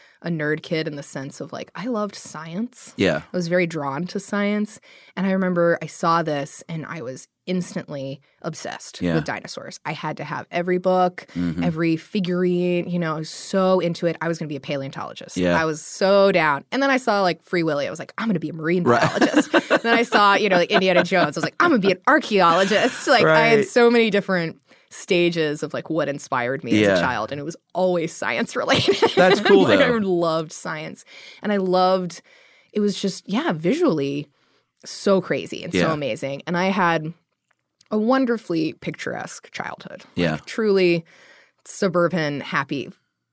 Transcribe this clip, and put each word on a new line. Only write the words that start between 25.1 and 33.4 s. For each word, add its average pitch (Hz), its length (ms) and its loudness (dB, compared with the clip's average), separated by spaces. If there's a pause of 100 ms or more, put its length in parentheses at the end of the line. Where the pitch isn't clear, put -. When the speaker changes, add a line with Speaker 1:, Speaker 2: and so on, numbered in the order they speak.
Speaker 1:
of, 143 100 -8
like, - 160 -8
what 156 200 -2
inspired 135 540 -4
me 127 80 -4
as 104 80 4
Speaker 2:
Yeah. 98 180 4
Speaker 1:
a - 20 2
child, 110 320 -2
and 143 80 -10
it 143 40 -10
was 160 120 -10 (180)
always 180 400 0
science 120 420 -4
related. - 420 0 (140)
<laughs> - 40 -4
Speaker 2:
That's 285 240 6
cool, 381 240 6
Speaker 1:
Like, - 160 4
I 277 100 4
Speaker 2:
though. 240 80 2
Speaker 1:
loved 170 540 0
science. 160 540 -12 (380)
And 214 80 -2
I 208 60 0
loved, 185 640 2 (520)
it 214 60 -2
was 202 200 0
just, - 300 -6
yeah, 254 240 -2